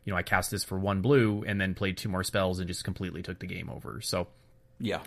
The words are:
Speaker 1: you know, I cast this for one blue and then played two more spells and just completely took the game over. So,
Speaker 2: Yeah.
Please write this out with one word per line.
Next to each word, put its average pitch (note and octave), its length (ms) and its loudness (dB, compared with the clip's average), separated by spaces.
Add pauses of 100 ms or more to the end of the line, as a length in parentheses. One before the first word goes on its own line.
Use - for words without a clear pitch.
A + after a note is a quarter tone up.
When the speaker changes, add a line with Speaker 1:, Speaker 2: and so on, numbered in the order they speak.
Speaker 1:
you G2+ 80 -2
know, F2+ 40 2
I F2 60 2
cast F#2+ 300 2
this G2+ 100 -2
for F#2+ 160 -4
one G2 220 2
blue A2 440 6
and G2+ 160 0
then F#2+ 140 2
played F#2+ 220 0
two - 120 -4
more F#2 140 0
spells F#2 380 2
and F2 80 -4
just - 160 -6
completely F2+ 360 -4
took F#2 200 -8
the F#2 80 -8
game - 200 -8
over. A#1+ 320 -10
So, F#2 280 -2 (500)
Speaker 2:
Yeah. G2 280 -2